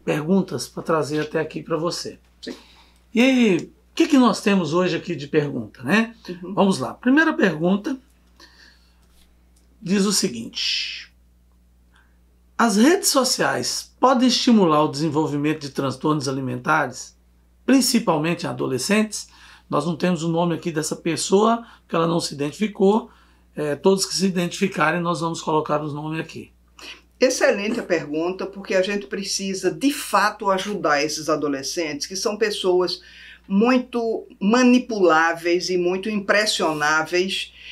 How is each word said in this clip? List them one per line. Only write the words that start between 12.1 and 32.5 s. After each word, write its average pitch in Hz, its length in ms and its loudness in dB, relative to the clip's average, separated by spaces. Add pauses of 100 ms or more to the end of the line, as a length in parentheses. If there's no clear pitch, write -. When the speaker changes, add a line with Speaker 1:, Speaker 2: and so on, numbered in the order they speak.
Speaker 1:
"As 214 200 2
redes 330 320 4
sociais 151 920 0
podem 254 300 4
estimular 180 560 4
o 147 60 0
desenvolvimento 147 720 -2
de 139 80 -10
transtornos 139 580 -2
alimentares, 135 880 -4 (500)
principalmente 170 800 2
em 139 40 -4
adolescentes?" 135 800 -2 (420)
Nós 147 160 -2
não 170 100 -2
temos 175 260 0
o 170 60 -2
nome 165 260 0
aqui 170 160 -6
dessa 156 240 -4
pessoa, 202 720 2 (160)
porque - 160 -6
ela 165 100 2
não 165 140 0
se 160 140 -6
identificou. 196 760 0 (460)
É, 147 180 -2
todos 190 300 0
que - 100 -6
se 180 120 0
identificarem, 175 760 -2
nós 170 200 -4
vamos 165 200 -4
colocar 151 420 -2
os 147 120 -8
nomes 156 260 -8
aqui. - 320 -14 (640)
Speaker 2:
Excelente 240 640 0
a - 20 -4
pergunta, 165 640 -4
porque 196 300 -6
a 185 80 4
gente 202 240 -4
precisa, 190 640 -4
de 165 200 0
fato, 208 600 0
ajudar 180 520 0
esses 156 280 -4
adolescentes, 147 760 -4
que 190 80 -10
são 208 220 -4
pessoas 185 640 0 (480)